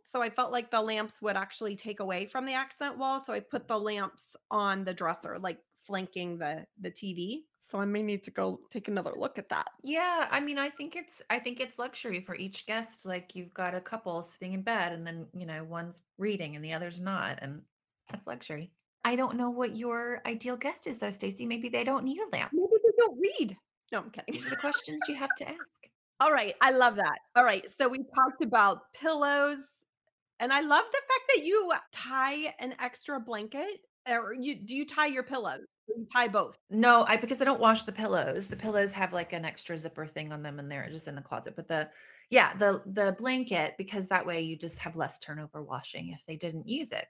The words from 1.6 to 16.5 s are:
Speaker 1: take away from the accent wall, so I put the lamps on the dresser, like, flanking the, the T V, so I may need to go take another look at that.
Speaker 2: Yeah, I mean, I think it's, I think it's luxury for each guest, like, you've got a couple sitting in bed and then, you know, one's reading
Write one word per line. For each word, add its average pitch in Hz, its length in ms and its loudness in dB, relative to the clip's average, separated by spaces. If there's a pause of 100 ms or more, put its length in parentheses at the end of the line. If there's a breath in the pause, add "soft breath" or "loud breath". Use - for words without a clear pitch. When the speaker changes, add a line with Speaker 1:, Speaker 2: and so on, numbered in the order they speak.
Speaker 1:
take 208 240 -8
away 190 260 -2
from 262 200 -4
the 269 80 -2
accent 269 440 -4
wall, 269 220 0
so 254 120 -8
I 208 80 -2
put 247 280 -6
the 220 100 0
lamps 208 580 -4 (140)
on 196 340 0
the 185 100 -4
dresser, 175 460 -4
like, 180 180 -6 (240)
flanking 180 560 -6
the, 160 280 -6 (140)
the 180 100 -8
T 190 240 -8
V, 202 320 -6 (140)
so - 200 -6
I 202 40 0
may 208 180 0
need 202 220 -2
to - 60 -12
go 190 300 -2 (100)
take 202 160 -10
another 185 300 -4
look - 220 -6
at 196 100 -12
that. - 200 -4 (140)
Speaker 2:
Yeah, 330 480 0
I 277 80 2
mean, 285 200 -2
I 277 100 0
think 294 260 -10
it's, - 360 -12
I 240 100 0
think 240 180 -6
it's 247 200 -6
luxury 240 420 -8
for 185 160 -10
each 190 300 -10
guest, 226 380 -6
like, 180 300 -8
you've 175 200 -12
got 180 200 -2
a 185 60 -6
couple 185 420 -8
sitting 185 300 -10
in 190 100 -4
bed 190 300 0
and 165 120 -8
then, 165 300 -10
you 180 120 -10
know, 160 180 -8
one's 170 380 -10 (160)
reading 190 360 -2